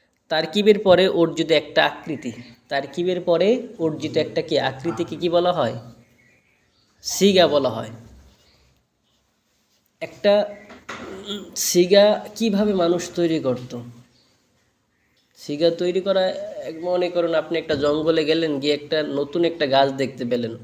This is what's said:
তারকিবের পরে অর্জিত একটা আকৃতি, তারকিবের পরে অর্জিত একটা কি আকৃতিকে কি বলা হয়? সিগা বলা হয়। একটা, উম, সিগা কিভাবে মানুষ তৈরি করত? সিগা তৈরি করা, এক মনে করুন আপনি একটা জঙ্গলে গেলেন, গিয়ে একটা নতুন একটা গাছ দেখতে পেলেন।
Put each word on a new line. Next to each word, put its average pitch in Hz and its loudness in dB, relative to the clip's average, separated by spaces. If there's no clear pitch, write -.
তারকিবের 196 4
পরে 185 6
অর্জিত 160 2
একটা 151 4
আকৃতি, 143 -4
তারকিবের 175 -4
পরে 185 2
অর্জিত 156 -2
একটা 156 -2
কি 151 0
আকৃতিকে 165 -4
কি 160 -2
বলা 175 2
হয়? 127 0
সিগা 185 4
বলা 143 2
হয়। 113 -8
একটা, 202 0
উম, - -10
সিগা 196 4
কিভাবে 208 0
মানুষ 170 0
তৈরি 160 0
করত? 127 -4
সিগা 151 -2
তৈরি 180 -2
করা, 185 0
এক 156 -10
মনে 180 0
করুন 170 0
আপনি 160 -2
একটা 156 -4
জঙ্গলে 156 0
গেলেন, 156 0
গিয়ে 147 0
একটা 147 -4
নতুন 143 -2
একটা 165 -2
গাছ 135 4
দেখতে 135 -6
পেলেন। 117 -4